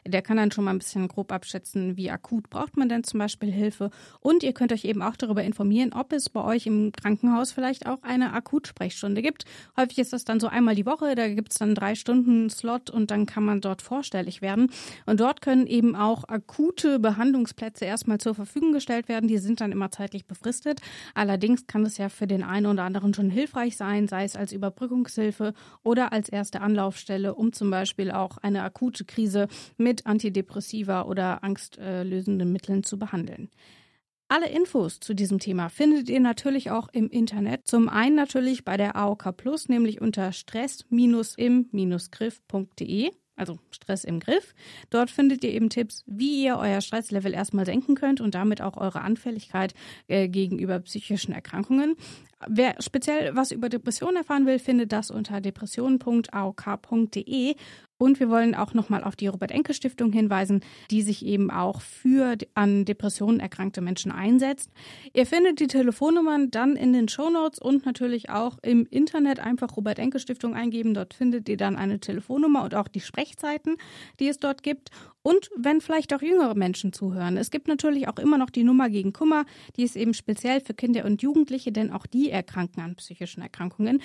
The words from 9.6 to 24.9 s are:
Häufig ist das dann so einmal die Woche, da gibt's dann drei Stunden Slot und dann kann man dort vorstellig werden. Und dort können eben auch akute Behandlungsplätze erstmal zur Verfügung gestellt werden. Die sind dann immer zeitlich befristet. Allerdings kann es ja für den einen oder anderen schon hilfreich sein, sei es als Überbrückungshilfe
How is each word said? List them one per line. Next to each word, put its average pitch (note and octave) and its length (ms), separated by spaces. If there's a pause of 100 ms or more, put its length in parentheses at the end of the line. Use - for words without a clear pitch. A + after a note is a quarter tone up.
Häufig B3+ 240
ist B3 140
das A#3+ 100
dann A3+ 160
so A3+ 80
einmal A3+ 280
die G3 100
Woche, C#4+ 280
da A#3 140
gibt's G#3 300
dann G#3+ 180
drei G3+ 200
Stunden A#3+ 540
Slot A#3+ 420
und G#3+ 200
dann G#3 140
kann G#3+ 180
man G#3 160
dort F#3+ 220
vorstellig F#3+ 600
werden. G#3+ 300 (340)
Und G#3+ 140
dort B3+ 220
können C4 260
eben A#3 300
auch A3 320
akute D4 680
Behandlungsplätze A3+ 880
erstmal G#3 360
zur A3 160
Verfügung D4 360
gestellt B3 380
werden. A3+ 180
Die G#3+ 120
sind G#3 200
dann G3+ 140
immer G3 180
zeitlich G3+ 360
befristet. C4 520 (340)
Allerdings G#3 540
kann G#3+ 180
es G#3 120
ja G3 100
für - 180
den F#3+ 160
einen G3+ 260
oder G3 160
anderen G3 300
schon G3 200
hilfreich A#3+ 440
sein, G#3 300
sei G3 180
es G3 100
als G3+ 180
Überbrückungshilfe G#3+ 1040 (260)